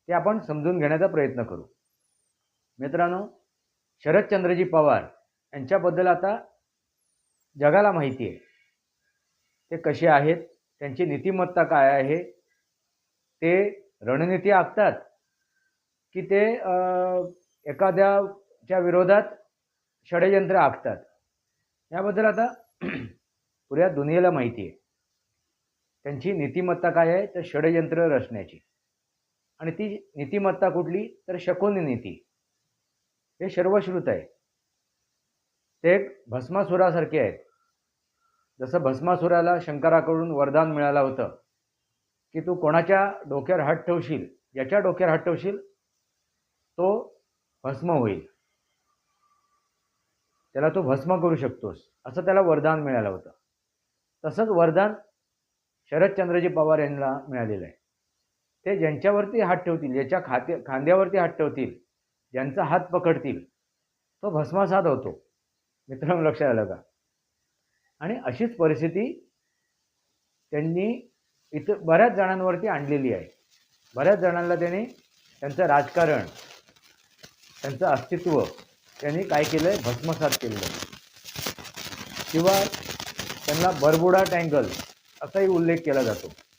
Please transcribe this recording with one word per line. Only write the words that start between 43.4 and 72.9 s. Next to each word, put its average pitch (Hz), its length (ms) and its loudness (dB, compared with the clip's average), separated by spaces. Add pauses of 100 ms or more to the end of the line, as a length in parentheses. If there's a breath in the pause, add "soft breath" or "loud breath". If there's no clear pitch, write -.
हात 147 140 2
ठेवशील, 147 520 -4 (260)
ज्याच्या 135 260 -2
डोक्यावर 180 340 2
हात 160 60 2
ठेवशील, 175 380 -4 (1200)
तो 196 360 -2 (520)
भस्म 139 260 -4
होईल, 113 340 0 (2250)
त्याला 147 160 0
तू 185 120 -2
भस्म 156 400 0
करू 165 140 2
शकतोस, 117 540 -8 (160)
असं 131 200 -8
त्याला 190 160 4
वरदान 156 400 2
मिळालं 123 280 -2
होतं. 95 220 -10 (920)
तसंच 208 240 -2
वरदान 180 440 4 (960)
शरदचंद्रजी 175 580 2
पवार 156 320 2
यांना 139 400 -4 (100)
मिळालेलं 107 360 -6
आहे. 78 80 -18 (920)
ते 196 120 -2
ज्यांच्यावरती 196 640 0
हात 180 160 2
ठेवतील, 165 380 -4
ज्याच्या 135 320 0
खाते-, 131 420 -4
खांद्यावरती 175 500 2
हात 170 120 2
ठेवतील, 139 500 -4 (520)
ज्यांचा 135 320 -4
हात 160 160 2
पकडतील, 156 640 -2 (760)
तो 202 80 -6
भस्मसात 175 560 0
होतो. 117 400 -4 (640)
मित्रांनो, 156 400 0
लक्षात 147 200 0
आलं 110 160 0
का? 92 100 -8 (1200)
आणि 202 260 -6
अशीच 233 300 -4
परिस्थिती 160 760 0 (1200)
त्यांनी 175 640 -4 (380)
इतर 151 260 -4
बऱ्याच 165 340 4
जणांवरती 185 560 0
आणलेली 143 460 -2